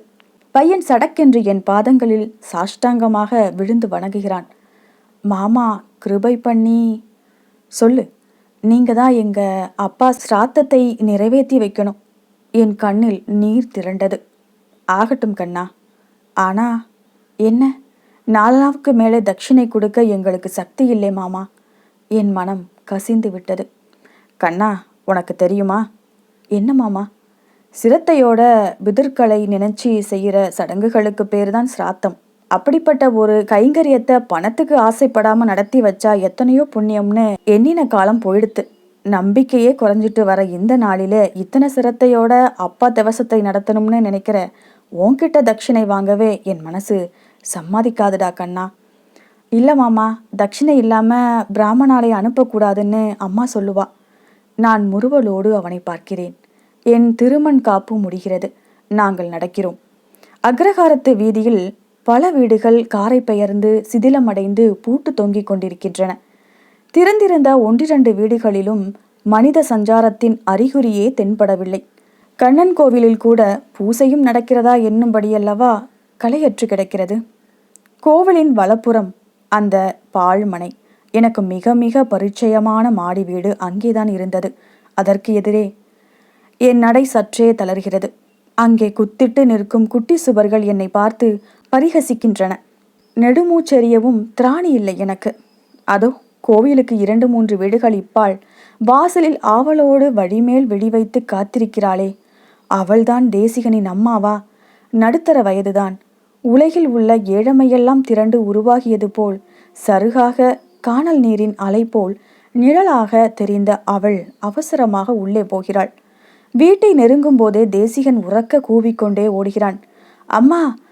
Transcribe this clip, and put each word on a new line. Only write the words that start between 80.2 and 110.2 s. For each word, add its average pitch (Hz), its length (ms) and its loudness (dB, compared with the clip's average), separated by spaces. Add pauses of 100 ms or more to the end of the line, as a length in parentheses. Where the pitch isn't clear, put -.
எனக்கு 226 280 0
மிக 185 320 -2
மிக 240 300 0
பரிச்சயமான 220 880 -2
மாடி 180 320 -4
வீடு 180 340 -6
அங்கேதான் 214 500 -4
இருந்தது. 185 420 -6 (440)
அதற்கு 196 400 -2
எதிரே 208 300 0 (960)
என் 247 180 4
நடை 233 260 4
சற்றே 226 500 0
தளர்கிறது. 190 560 -6 (480)
அங்கே 226 300 4
குத்திட்டு 233 560 0
நிற்கும் 220 420 0
குட்டி 240 300 -2
சுவர்கள் 214 460 0
என்னை 196 260 -2
பார்த்து 220 400 0 (440)
பரிகசிக்கின்றன. 240 800 0 (640)
நெடுமூச்செறியவும் 247 1040 2 (140)
திராணி 294 440 0
இல்லை 190 200 -4
எனக்கு. 196 340 -6 (520)
அதோ 202 260 2 (300)
கோவிலுக்கு 240 560 2
இரண்டு 220 320 0
மூன்று 220 280 0
வீடுகள் 220 360 0
இப்பால் 196 460 -2 (400)
வாசலில் 311 640 2
ஆவலோடு 277 680 2
வழிமேல் 226 540 0
விழி 214 260 -2
வைத்து 226 420 -2
காத்திருக்கிறாளே, 196 840 -4 (500)
அவள்தான் 226 640 0
தேசிகனின் 220 560 0
அம்மாவா? 208 580 -2 (480)
நடுத்தர 247 520 2
வயதுதான். 196 560 -2 (420)
உலகில் 311 480 2
உள்ள 226 280 2
ஏழமையெல்லாம் 247 840 2
திரண்டு 220 540 0
உருவாகியது 226 520 0
போல், 202 340 -4 (460)
சருகாக 240 720 0 (220)